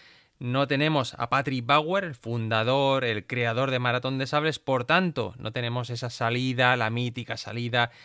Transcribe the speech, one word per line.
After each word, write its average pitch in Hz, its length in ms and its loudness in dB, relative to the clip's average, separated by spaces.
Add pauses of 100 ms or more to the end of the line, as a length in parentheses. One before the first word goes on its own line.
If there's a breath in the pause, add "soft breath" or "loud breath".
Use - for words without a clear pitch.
(380 loud breath)
no 131 300 0
tenemos 143 500 2
a 120 120 -4
Patrick 135 360 0
Bauer, 156 380 2
el 160 100 -6
fundador, 120 920 2
el 107 200 -2
creador 120 460 0
de 127 80 0
Maratón 123 380 0
de 131 100 -2
Sables, 151 320 0
por 131 240 0
tanto, 151 540 0
no 110 160 -8
tenemos 120 360 -4
esa 120 200 -6
salida, 123 680 2
la 113 140 0
mítica 117 480 -4
salida, 117 520 -2 (160 loud breath)